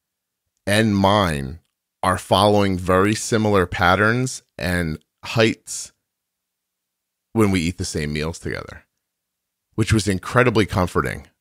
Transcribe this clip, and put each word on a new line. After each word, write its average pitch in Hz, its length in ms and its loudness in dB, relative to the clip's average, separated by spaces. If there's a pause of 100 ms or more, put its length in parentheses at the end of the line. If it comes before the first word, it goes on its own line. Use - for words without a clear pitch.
(680)
and 104 280 2
mine 85 640 2 (420)
are 92 160 0
following 98 600 2
very 92 380 2
similar 104 500 0
patterns 107 760 0 (120)
and 85 440 -4 (240)
heights - 680 -2 (1400)
when 107 180 2
we 95 100 2
eat 85 180 -4
the 95 60 -8
same 76 280 -6
meals 76 260 -6
together, - 460 -12 (920)
which - 180 -2
was 107 160 0
incredibly 110 580 2
comforting. 85 600 -4 (140)